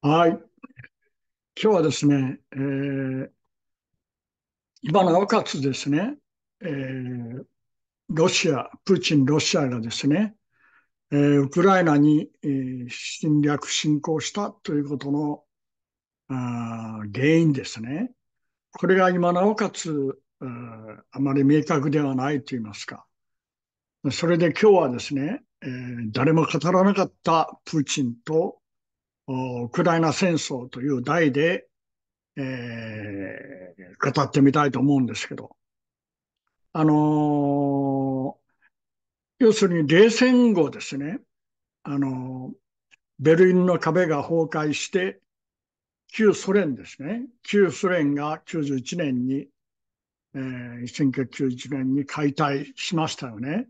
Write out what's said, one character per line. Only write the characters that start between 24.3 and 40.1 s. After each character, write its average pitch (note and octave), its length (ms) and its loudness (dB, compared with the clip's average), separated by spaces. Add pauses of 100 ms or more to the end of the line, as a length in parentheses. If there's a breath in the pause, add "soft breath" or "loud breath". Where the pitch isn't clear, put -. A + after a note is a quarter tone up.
で E3 140 2
今 G#3+ 180 6
日 G3 120 8
は C#3 60 0
で A#2+ 120 -6
す D3 160 -6
ね、 D3 260 -4 (200)
え - 40 -10
ー、 B2 460 -10
誰 C3 200 2
も D#3+ 140 4
語 D#3+ 240 -2
ら F#3 140 4
な G3 100 4
か F#3+ 120 0
っ - 60 -12 (120)
た E3 400 0
プ D#3+ 140 -2
ー C#3+ 40 2
チ C3+ 220 -2
ン A#2+ 100 -4 (100)
と、 D#3+ 360 -2 (680)
お、 B2+ 360 -6
ウ A2+ 60 -10
ク F3 120 -2
ラ E3 140 4
イ E3 40 2
ナ D#3+ 120 2
戦 F3+ 220 0
争 C3+ 340 -6
と B2 120 -14
い C3+ 80 -4
う B2+ 140 -2
題 D3 300 2
で、 E3 340 0 (680)
え D3 40 -10
ー、 G#2+ 1700 -10
語 D3 80 2
っ C3 80 -2
て D3 100 2
み C#3 120 8
た D3 120 2
い C#3 60 2
と B2 80 -6
思 C#3 200 2
う - 20 2
ん B2 60 0
で G#2+ 100 -6
す - 100 -8
け - 80 -12
ど。 - 220 -16 (1160)
あ D#3 120 0
の C#3+ 1500 0 (1040)
ー、 C4 40 6
要 A3 80 8
す G#3 140 2
る E3+ 160 2
に C#3+ 60 0
冷 G3 220 8